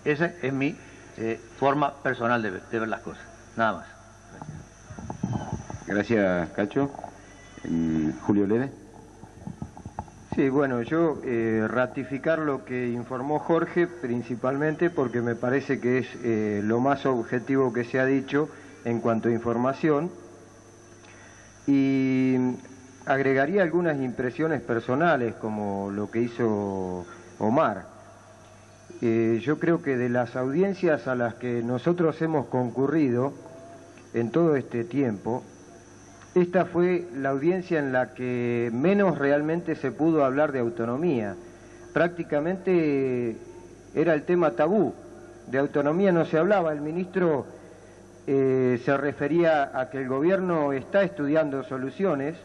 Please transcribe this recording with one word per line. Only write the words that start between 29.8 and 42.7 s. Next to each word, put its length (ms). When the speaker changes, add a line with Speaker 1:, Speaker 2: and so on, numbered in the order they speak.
Speaker 3:
que 160
de 120
las 260
audiencias 720
a 80
las 200
que 280
nosotros 580
hemos 260
concurrido 840
en 160
todo 260
este 280
tiempo, 600
esta 300
fue 500
la 140
audiencia 500
en 120
la 220
que 580
menos 460
realmente 580
se 160
pudo 320
hablar 280
de 80
autonomía. 760
Prácticamente 1400